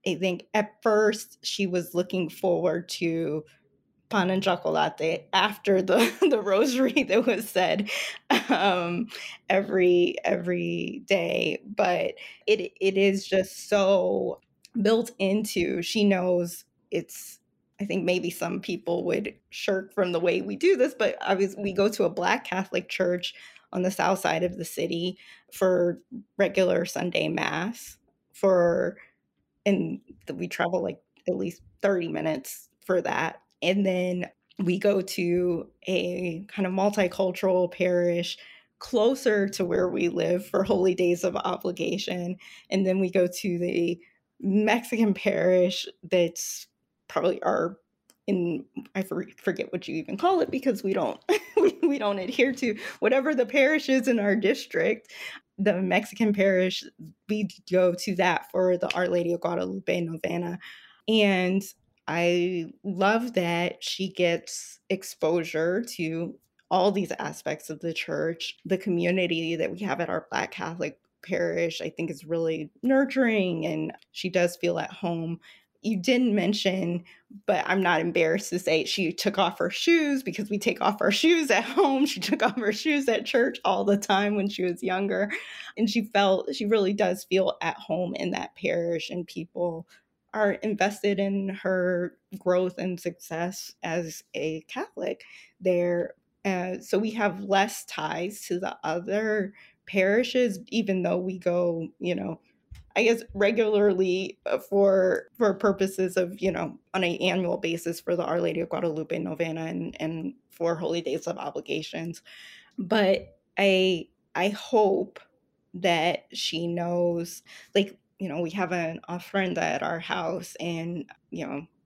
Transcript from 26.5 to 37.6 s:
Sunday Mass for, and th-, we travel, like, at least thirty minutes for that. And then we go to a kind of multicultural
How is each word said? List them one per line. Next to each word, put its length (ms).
Sunday 420
Mass 680
for, 680
and 340
th-, 120
we 80
travel, 340
like, 200
at 80
least 260
thirty 260
minutes 600
for 160
that. 400
And 240
then 440
we 180
go 240
to 680
a 600
kind 180
of 60
multicultural 1000